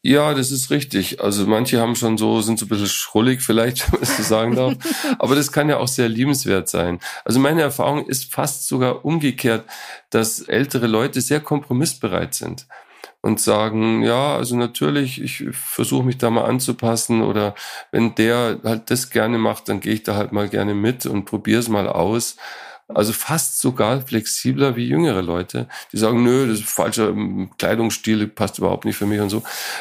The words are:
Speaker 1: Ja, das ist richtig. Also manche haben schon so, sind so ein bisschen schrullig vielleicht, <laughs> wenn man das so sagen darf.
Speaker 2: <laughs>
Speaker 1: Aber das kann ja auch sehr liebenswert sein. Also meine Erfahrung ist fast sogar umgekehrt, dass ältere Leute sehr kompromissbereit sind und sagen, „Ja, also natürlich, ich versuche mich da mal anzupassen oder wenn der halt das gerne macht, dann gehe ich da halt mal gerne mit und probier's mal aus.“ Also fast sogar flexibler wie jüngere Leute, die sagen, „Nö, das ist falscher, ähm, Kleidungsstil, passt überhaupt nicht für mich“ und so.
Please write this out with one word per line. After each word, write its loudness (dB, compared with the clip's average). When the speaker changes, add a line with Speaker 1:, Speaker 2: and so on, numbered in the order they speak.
Speaker 1:
Ja, 4
das 0
ist -4
richtig. 0
Also 0
manche 2
haben 0
schon 0
so, 2
sind 0
so -4
ein -14
bisschen 0
schrullig 2
vielleicht, 2
<laughs> 0
wenn 2
man 0
das 0
so -2
sagen 2
darf. 2
Speaker 2:
<laughs> -2
Speaker 1:
Aber 2
das 0
kann 2
ja 2
auch -2
sehr 2
liebenswert 0
sein. -2
Also 2
meine 4
Erfahrung 0
ist -6
fast -4
sogar 0
umgekehrt, 0
dass 0
ältere 0
Leute 2
sehr 0
kompromissbereit -2
sind -8
und 0
sagen, 2
„Ja, 2
also -2
natürlich, -2
ich -8
versuche -2
mich 0
da 2
mal 2
anzupassen 0
oder 0
wenn 2
der 2
halt -2
das -2
gerne 2
macht, -2
dann -2
gehe 0
ich -6
da -2
halt -2
mal -2
gerne 0
mit 0
und -2
probier's 0
mal 0
aus.“ 0
Also 2
fast -2
sogar 0
flexibler -2
wie -2
jüngere 2
Leute, -4
die -4
sagen, 4
„Nö, 4
das 0
ist -6
falscher, 2
ähm, -4
Kleidungsstil, 0
passt -4
überhaupt 0
nicht -2
für -4
mich“ 0
und 0
so. -2